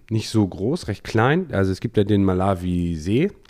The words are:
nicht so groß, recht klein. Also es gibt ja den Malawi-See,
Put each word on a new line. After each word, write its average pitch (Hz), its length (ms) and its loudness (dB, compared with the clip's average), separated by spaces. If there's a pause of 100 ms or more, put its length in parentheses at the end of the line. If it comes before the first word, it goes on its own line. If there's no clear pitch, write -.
nicht 110 200 -2
so 104 180 2
groß, 101 400 -4
recht 104 160 -6
klein. 147 480 0
Also 95 220 0
es 92 80 -6
gibt - 160 -4
ja 104 80 4
den 101 200 4
Malawi-See, 90 1080 0 (180)